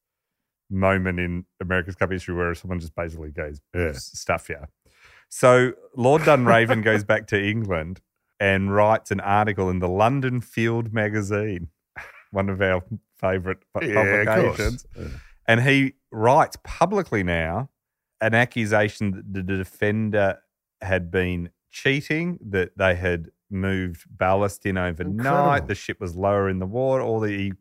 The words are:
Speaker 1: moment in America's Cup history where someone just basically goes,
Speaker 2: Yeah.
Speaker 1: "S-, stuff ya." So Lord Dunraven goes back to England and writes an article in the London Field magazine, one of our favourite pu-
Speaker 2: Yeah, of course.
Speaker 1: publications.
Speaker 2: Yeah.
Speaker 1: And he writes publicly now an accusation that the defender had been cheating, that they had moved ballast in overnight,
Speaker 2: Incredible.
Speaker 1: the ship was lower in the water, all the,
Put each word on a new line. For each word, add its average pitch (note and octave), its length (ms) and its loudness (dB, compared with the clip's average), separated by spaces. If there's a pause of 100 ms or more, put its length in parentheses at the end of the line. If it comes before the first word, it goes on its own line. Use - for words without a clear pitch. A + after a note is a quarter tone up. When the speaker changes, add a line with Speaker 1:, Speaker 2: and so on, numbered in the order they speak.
(680)
Speaker 1:
moment F#2+ 500 2
in F2 260 -4 (160)
America's F2+ 340 -2
Cup F2+ 160 -2
history F2+ 240 -6
where F2 200 -2
someone F2+ 240 -8
just D#2+ 160 -12
basically E2 360 -10
goes, D2+ 300 -10 (120)
Speaker 2:
Yeah. E2+ 160 -2
Speaker 1:
"S-, C#2 300 -12
stuff - 300 -4
ya." - 160 -10 (640)
So B2+ 460 4 (220)
Lord C3+ 280 4
Dunraven A#2 600 4
goes G#2+ 200 2
back G#2+ 240 0
to G2+ 140 0
England G2 600 -4 (380)
and G2 340 2
writes G#2+ 380 2
an F#2+ 80 -2
article G2+ 500 0
in F2+ 100 0
the F2+ 100 0
London B2 520 0
Field A2+ 520 -2
magazine, G#2 760 -2 (640)
one G2 180 0
of F#2+ 120 -2
our F#2 220 2 (340)
favourite F#2+ 420 -2 (140)
pu- G#2+ 140 -4
Speaker 2:
Yeah, G#2+ 140 2
of G#2 260 2
course. A2 80 2
Speaker 1:
publications. - 500 0 (120)
Speaker 2:
Yeah. E2 100 -10 (400)
Speaker 1:
And A#2 140 4
he C3+ 320 4 (180)
writes A#2+ 520 2
publicly F3 600 0
now E2+ 460 -2 (520)
an A2 120 2
accusation G#2+ 800 0
that F#2+ 220 -10
the F#2+ 100 -6 (140)
defender G#2 800 0 (420)
had F2+ 300 -2
been F2+ 380 -2 (220)
cheating, D#3 720 -2
that G2 360 -4
they F#2 180 2
had F2 340 -4 (220)
moved F#2+ 540 -4 (100)
ballast G2 500 0
in F#2+ 120 -2
overnight, F2+ 480 -4
Speaker 2:
Incredible. C#3+ 420 2
Speaker 1:
the G2+ 80 -4
ship - 240 -10
was F2 160 -8
lower G2 340 0
in F#2+ 100 -2
the F#2 80 -4
water, C3 340 0
all A2+ 180 -2
the, G2+ 420 -4